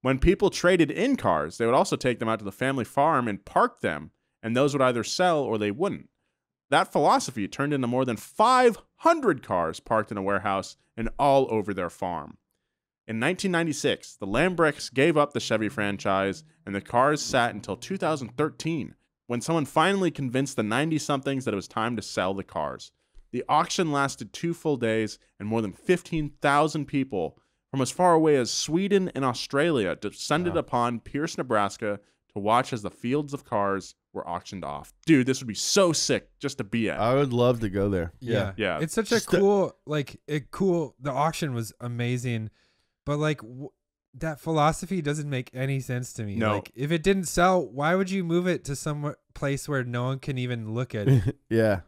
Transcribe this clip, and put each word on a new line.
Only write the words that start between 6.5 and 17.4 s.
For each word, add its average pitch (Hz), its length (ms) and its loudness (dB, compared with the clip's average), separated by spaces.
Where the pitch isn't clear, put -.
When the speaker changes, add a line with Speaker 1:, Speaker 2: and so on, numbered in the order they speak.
Speaker 1:
That 175 200 2
philosophy 170 560 2
turned 143 260 -4
into 131 140 0
more 123 180 0
than 120 120 -2
five 247 600 4
hundred 269 480 2
cars 85 340 0
parked 110 320 0
in 107 80 -6
a 98 40 -4
warehouse 98 540 -2
and 113 120 -4
all 135 300 6
over 104 220 -2
their 90 180 -4
farm. 85 460 -8
In 113 120 -6
nineteen 180 320 0
ninety-six, 160 680 -2
the 101 100 -8
Lambrechts 156 680 0
gave 147 240 4
up 147 180 2
the 117 60 -2
Chevy 110 280 0
franchise, 98 720 -2
and 98 100 -8
the 98 60 -2
cars 139 400 2
sat 117 340 0